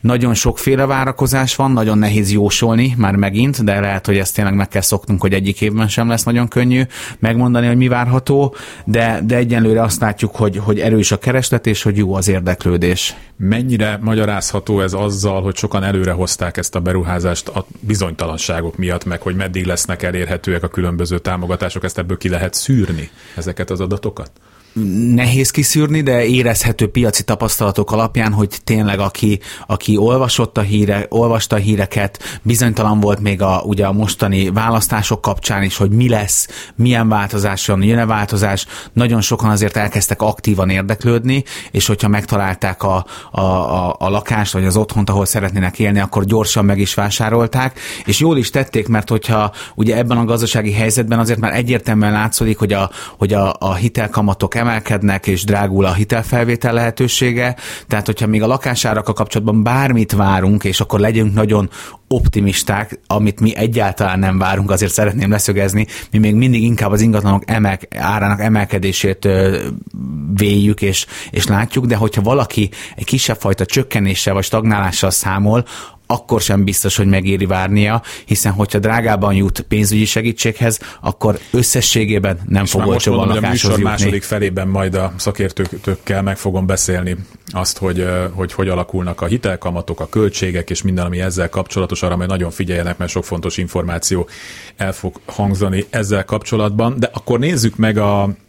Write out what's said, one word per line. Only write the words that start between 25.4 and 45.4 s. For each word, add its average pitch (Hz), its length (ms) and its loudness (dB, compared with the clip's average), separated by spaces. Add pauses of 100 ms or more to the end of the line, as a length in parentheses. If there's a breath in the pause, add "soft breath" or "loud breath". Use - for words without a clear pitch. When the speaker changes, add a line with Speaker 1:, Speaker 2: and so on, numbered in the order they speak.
Speaker 1:
kiszűrni, 151 520 2
de 123 220 2
érezhető 117 640 2
piaci - 340 0
tapasztalatok 107 680 0
alapján, 113 400 0
hogy 104 320 0
tényleg 107 340 2
aki, 101 420 0 (260 loud breath)
aki 107 300 0
olvasott 117 600 2
a - 20 0
híre-, 104 480 0
olvasta 113 480 2
a - 20 2
híreket, 101 840 -2
bizonytalan 110 580 2
volt 104 200 2
még 101 220 0
a, 95 220 2
ugye 98 220 0
a 98 60 0
mostani 98 580 0
választások 110 720 0
kapcsán 98 420 -2
is, 95 140 -2
hogy 98 140 2
mi 120 180 4
lesz, 104 400 0 (280 loud breath)
milyen 117 320 2
változás 101 600 0
jön, 98 140 2
jön-e 113 240 4
változás. 104 600 0 (260 loud breath)
Nagyon 117 280 2
sokan 110 300 2
azért 104 260 2
elkezdtek 104 460 -2
aktívan 101 480 0
érdeklődni, 117 720 0 (260 loud breath)
és 98 160 0
hogyha 104 220 0
megtalálták 101 760 0
a, 92 240 0 (240 loud breath)
a, - 100 -4
a, 90 580 0
a 92 120 -2
lakást, 104 420 -2
vagy 95 120 0
az 92 120 2
otthont, 107 340 0
ahol 98 160 2
szeretnének 95 520 -2